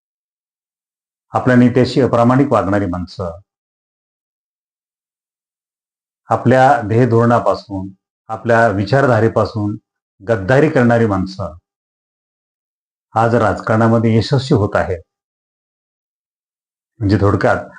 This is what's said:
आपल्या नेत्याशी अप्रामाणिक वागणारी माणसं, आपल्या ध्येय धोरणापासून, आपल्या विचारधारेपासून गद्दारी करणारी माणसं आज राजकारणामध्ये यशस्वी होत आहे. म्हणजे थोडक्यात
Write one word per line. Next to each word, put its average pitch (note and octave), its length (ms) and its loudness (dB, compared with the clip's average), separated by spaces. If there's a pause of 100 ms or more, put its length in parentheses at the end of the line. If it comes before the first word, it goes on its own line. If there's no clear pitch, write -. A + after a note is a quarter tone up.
(1300)
आपल्या B2 240 0
नेत्याशी B2 440 2
अप्रामाणिक B2 520 2
वागणारी G2+ 340 0
माणसं, F2+ 520 -8 (3000)
आपल्या C3 380 2 (220)
ध्येय A#2 180 2
धोरणापासून, A2+ 840 0 (400)
आपल्या A2+ 400 0
विचारधारेपासून A2 1080 0 (440)
गद्दारी A2+ 500 0
करणारी A#2+ 360 0
माणसं F#2 480 -6 (1600)
आज A2+ 200 2
राजकारणामध्ये A2+ 840 0
यशस्वी B2+ 420 0
होत G2+ 180 -2
आहे. F2 200 -4 (2000)
म्हणजे G2+ 200 0
थोडक्यात G2+ 440 0 (140)